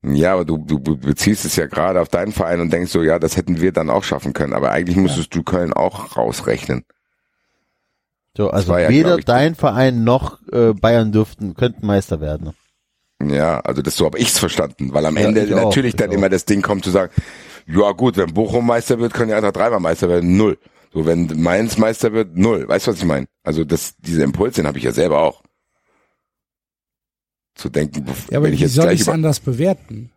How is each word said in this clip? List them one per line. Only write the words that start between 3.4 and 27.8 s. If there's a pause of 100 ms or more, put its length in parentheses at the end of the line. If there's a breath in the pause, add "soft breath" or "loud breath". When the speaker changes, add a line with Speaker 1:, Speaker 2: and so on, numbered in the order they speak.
Speaker 1:
wir
dann
auch
schaffen
können.
Aber
eigentlich
Speaker 2:
Ja.
Speaker 1:
müsstest
du
Köln
auch
rausrechnen. (1500)
Speaker 3:
So,
Speaker 1:
Das
Speaker 3:
also
Speaker 1:
war
ja,
Speaker 3:
weder
Speaker 1:
glaub
ich,
Speaker 3:
dein
Verein
noch, (140)
äh,
Bayern
dürften,
könnten
Meister
werden. (720)
Speaker 1:
Ja,
also
das,
so
hab
ich's
verstanden,
weil
am
Speaker 3:
Ja,
Speaker 1:
Ende
Speaker 3:
ich
auch,
Speaker 1:
natürlich
Speaker 3:
ich
Speaker 1:
dann
Speaker 3:
auch.
Speaker 1:
immer
das
Ding
kommt
zu
sagen, (560 loud breath)
ja
gut,
wenn
Bochum
Meister
wird,
können
die
Eintracht
dreimal
Meister
werden,
null. (360 soft breath)
So,
wenn (140)
Mainz
Meister
wird,
null.
Weißt
du,
was
ich
meine? (160)
Also
das,
diese
Impuls,
den
hab
ich
ja
selber
auch. (2000)
Zu
denken,